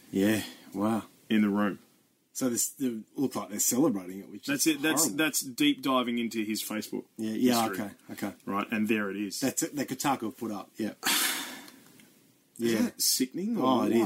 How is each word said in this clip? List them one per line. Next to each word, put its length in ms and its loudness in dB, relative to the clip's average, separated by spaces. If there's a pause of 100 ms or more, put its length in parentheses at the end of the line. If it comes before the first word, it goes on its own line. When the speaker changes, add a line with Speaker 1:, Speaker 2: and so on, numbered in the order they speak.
(120)
Speaker 1:
Yeah, 320 2 (300)
wow. 300 0 (260)
Speaker 2:
in 120 6
the 80 4
room. 300 0 (540)
Speaker 1:
So 160 -2
this, 200 0
they 280 -4 (180)
look 200 -2
like 140 -6
they're 100 -6
celebrating 600 2
it, 100 -14
which 160 -14
Speaker 2:
That's 220 0
Speaker 1:
is 80 2
Speaker 2:
it. 80 -8
That's, 220 4
Speaker 1:
horrible. 120 -2
Speaker 2:
that's 240 2
deep 400 0
diving 380 0
into 260 -2
his 180 -2
Facebook 420 -6 (120)
Speaker 1:
Yeah, 140 -4
yeah, 360 4
Speaker 2:
history. 180 -4
Speaker 1:
okay, 80 -10 (340)
okay. 60 -8 (120)
Speaker 2:
Right, 260 -2
and 160 2
there 220 0
it 80 -6
is. 220 -4
Speaker 1:
That's 240 0
it, 120 -6
that 140 -4
Kotaku 320 0
have 160 -4
put 140 -6
up, 260 -10
yeah. 140 -2 (120)
Speaker 2:
<sighs> 0 - (1600)
Is 140 2
Speaker 1:
Yeah. 100 4
Speaker 2:
that 180 -2
sickening 560 0
or 80 2
Speaker 1:
Oh, 200 4
it 80 4
Speaker 2:
what? 120 6